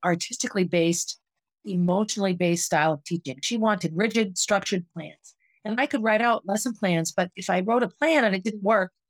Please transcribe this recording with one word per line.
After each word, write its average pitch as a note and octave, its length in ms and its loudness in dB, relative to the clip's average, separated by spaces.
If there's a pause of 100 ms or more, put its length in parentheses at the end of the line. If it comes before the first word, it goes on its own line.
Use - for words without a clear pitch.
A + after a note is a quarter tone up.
artistically F#3 580 -2
based, E3+ 560 0 (460)
emotionally F#3+ 640 0
based F3 340 0
style D#3 280 2
of D3 100 -8
teaching. D3 380 -6
She A#3 160 -2
wanted G#3 360 0
rigid, G#3 440 0
structured F#3+ 560 0
plans. - 420 -16 (300)
And A3 140 -2
I C#4+ 80 0
could C#4 140 -4
write G#3+ 200 2
out A#3 260 2
lesson G#3+ 260 -2
plans, E3+ 380 0
but F3+ 240 -2
if F#3 140 -6
I F#3 100 2
wrote A#3 240 2
a G3 60 0
plan D4+ 340 2
and G3+ 100 2
it F#3+ 120 -4
didn't G#3+ 180 -6
work, F#3+ 300 2 (160)